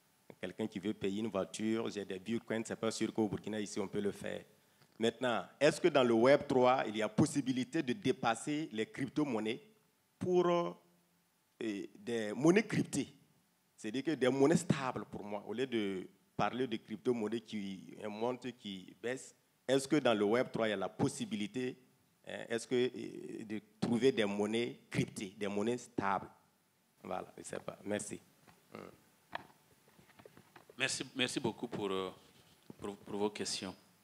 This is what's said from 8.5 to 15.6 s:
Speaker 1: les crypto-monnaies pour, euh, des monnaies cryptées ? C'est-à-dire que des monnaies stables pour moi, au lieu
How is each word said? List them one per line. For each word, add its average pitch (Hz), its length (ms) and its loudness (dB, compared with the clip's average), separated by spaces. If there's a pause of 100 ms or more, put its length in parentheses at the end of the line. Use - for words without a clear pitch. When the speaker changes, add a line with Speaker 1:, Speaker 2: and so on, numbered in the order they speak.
Speaker 1:
les 110 140 -2
crypto-monnaies 123 720 -2 (580)
pour, 180 280 2
euh, 175 300 0 (1160)
des 107 400 -4
monnaies 165 320 6
cryptées ? - 460 -2 (640)
C'est-à-dire 120 280 -6
que 165 80 0
des 127 160 4
monnaies 139 280 8
stables 127 500 -2
pour - 180 -10
moi, 101 200 -6
au 101 80 -8
lieu 123 140 -2